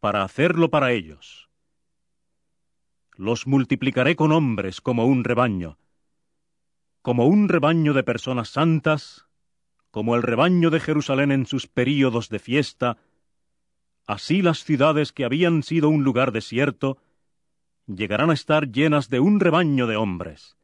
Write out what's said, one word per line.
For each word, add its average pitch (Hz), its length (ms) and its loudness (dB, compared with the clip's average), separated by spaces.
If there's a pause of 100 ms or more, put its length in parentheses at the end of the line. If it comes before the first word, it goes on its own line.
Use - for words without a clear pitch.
para 101 240 -2
hacerlo 165 440 0
para 139 220 0
ellos. 80 580 -8 (1700)
Los 107 300 -6
multiplicaré 135 720 0
con 156 160 2
hombres 117 500 -2
como 120 240 -2
un 127 180 2
rebaño, 107 540 -2 (1300)
como 123 240 2
un 208 200 4
rebaño 156 460 2
de 135 80 2
personas 123 480 -4
santas, 156 800 -2 (640)
como 113 240 -2
el 117 80 0
rebaño 165 480 2
de 160 80 0
Jerusalén 143 520 -2
en 135 140 0
sus - 220 -6
períodos 127 600 0
de 104 100 -6
fiesta, 127 580 -4 (1080)
así 151 340 -2
las 165 220 0
ciudades 147 480 0
que 135 140 -6
habían 160 360 0
sido 151 280 0
un 156 140 2
lugar 131 280 0
desierto 131 680 -4 (880)
llegarán 107 460 -2
a - 20 4
estar 147 380 0
llenas 147 400 0
de 123 80 0
un 202 200 4
rebaño 160 460 2
de 113 100 -2
hombres. 85 680 -6